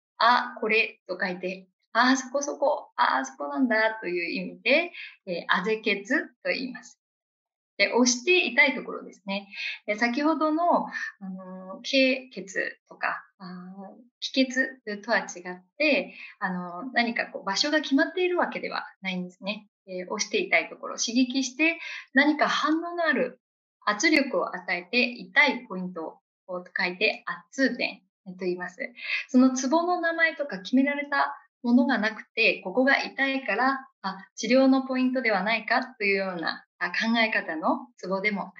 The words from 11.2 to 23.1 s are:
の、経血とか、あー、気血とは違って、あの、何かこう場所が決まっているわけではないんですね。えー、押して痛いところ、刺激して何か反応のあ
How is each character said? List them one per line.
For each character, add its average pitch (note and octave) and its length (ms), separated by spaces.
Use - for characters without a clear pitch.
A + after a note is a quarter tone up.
の、 F#3 520
経 C4 460
血 - 500
と - 40
か、 - 300
あ F#3+ 80
ー、 F#3+ 560
気 - 120
血 B3+ 720
と - 80
は G3+ 100
違 - 20
っ F3+ 400
て、 C4 360
あ F#3 120
の、 F3+ 400
何 A#3 220
か - 100
こ - 140
う - 60
場 G3 120
所 D4 140
が D4+ 100
決 D4 140
ま D#4+ 160
っ - 20
て F#4 100
い F4+ 60
る F4 100
わ C#4+ 100
け - 120
で - 80
は - 160
な F#3+ 80
い F#3 80
ん F3+ 80
で F3+ 60
す - 120
ね。 G#3 240
え F#3 180
ー、 F3+ 80
押 G#3 80
し - 80
て A3 140
痛 F3+ 160
い D#3 100
と - 80
こ - 120
ろ、 - 100
刺 A3+ 160
激 B3+ 280
し - 140
て E4 220
何 D4 240
か A3 120
反 D4+ 280
応 F4 200
の E4+ 120
あ - 20